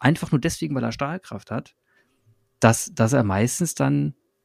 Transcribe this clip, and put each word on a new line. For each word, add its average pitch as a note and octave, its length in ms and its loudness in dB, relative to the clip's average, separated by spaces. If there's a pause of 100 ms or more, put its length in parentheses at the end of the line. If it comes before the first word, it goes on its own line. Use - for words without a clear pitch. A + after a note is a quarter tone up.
einfach D#3+ 320 2
nur C#3 80 2
deswegen, D#3 340 -4
weil B2 100 -2
er A2+ 80 -2
Strahlkraft C#3+ 580 -8
hat, A#2+ 240 -8 (840)
dass, - 340 4
dass A2+ 180 2
er B2+ 120 4
meistens G#2+ 500 0
dann C#3+ 400 0 (300)